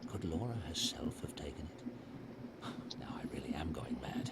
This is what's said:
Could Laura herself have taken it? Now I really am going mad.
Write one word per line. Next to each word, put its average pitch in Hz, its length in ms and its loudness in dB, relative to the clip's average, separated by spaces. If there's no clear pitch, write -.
Could 101 160 0
Laura 98 320 4
herself - 540 2
have - 140 -2
taken 73 320 -2
it? - 1000 -6
Now - 180 -4
I - 60 -4
really - 220 0
am - 160 2
going - 300 0
mad. - 300 2